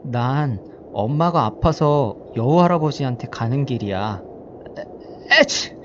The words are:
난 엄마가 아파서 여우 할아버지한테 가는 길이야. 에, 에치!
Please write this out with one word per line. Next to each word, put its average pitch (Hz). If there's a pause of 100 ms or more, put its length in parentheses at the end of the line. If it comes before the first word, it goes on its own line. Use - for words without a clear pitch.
난 127 (300)
엄마가 147
아파서 147 (200)
여우 135
할아버지한테 156
가는 127
길이야. 104 (560)
에, - (580)
에치! - (140)